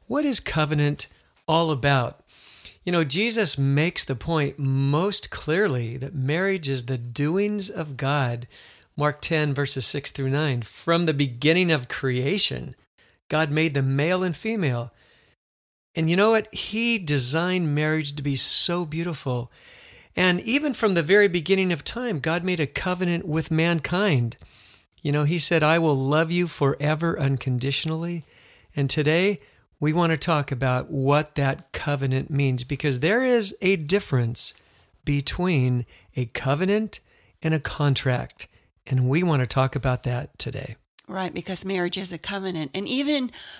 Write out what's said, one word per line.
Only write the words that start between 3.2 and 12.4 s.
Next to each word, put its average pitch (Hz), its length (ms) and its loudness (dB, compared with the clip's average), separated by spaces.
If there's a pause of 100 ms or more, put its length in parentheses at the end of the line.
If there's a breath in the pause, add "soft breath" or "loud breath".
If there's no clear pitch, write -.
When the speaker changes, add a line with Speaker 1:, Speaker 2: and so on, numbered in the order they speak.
Speaker 1:
makes 143 460 2
the 135 100 -2
point 151 420 -2
most 139 760 0
clearly 135 640 -2
that 135 180 -10
marriage 160 540 -2
is 127 180 -2
the 127 120 -4
doings 185 720 -2
of 151 260 -8
God. 127 500 -2 (500 loud breath)
Mark 147 240 -2
ten, 151 320 0
verses 135 320 0
six - 280 0
through 135 180 -2
nine. 139 320 0
From 170 440 0
the 156 80 2
beginning 143 580 2
of 131 160 0
creation, 127 880 0 (520 soft breath)